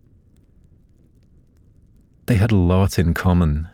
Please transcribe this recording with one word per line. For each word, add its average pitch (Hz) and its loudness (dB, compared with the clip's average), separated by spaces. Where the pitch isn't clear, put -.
They 123 0
had 110 0
a 104 2
lot 92 2
in 82 0
common, 82 -2